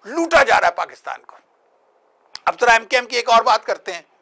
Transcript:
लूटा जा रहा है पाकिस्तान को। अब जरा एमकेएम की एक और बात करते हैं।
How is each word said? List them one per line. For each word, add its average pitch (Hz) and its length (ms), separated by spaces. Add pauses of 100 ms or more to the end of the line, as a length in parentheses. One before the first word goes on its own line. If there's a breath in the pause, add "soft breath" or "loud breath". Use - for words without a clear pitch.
लूटा 320 360
जा 220 160
रहा 175 100
है 170 60
पाकिस्तान 135 440 (100)
को। - 80 (1120)
अब 175 120
जरा 240 140
एमकेएम 240 320
की 233 100
एक 233 120
और 226 140
बात 220 220
करते - 280
हैं। 170 180 (120)